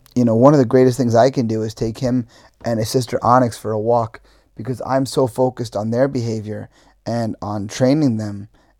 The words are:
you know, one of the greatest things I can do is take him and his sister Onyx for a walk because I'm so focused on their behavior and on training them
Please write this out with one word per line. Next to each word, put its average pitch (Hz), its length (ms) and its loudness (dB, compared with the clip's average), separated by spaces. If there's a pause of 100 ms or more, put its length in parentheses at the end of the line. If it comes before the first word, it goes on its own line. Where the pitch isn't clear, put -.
(140)
you 123 120 2
know, 110 100 2
one 131 180 8
of 151 60 4
the 127 60 4
greatest 127 320 4
things 120 180 0
I 117 140 6
can 131 180 -2
do 110 140 -2
is 110 120 -6
take 113 260 -6
him 123 280 -2 (380)
and 117 140 -2
his 107 100 -4
sister 123 340 -2
Onyx 120 340 2
for 107 140 -8
a 110 80 -4
walk 117 400 -2 (360)
because 117 300 -8
I'm 135 200 0
so 131 220 0
focused 127 500 -4
on 107 140 -4
their 127 180 0
behavior 110 600 -6 (360)
and 113 360 -4
on 101 260 -6
training 131 500 0
them 104 320 -10 (300)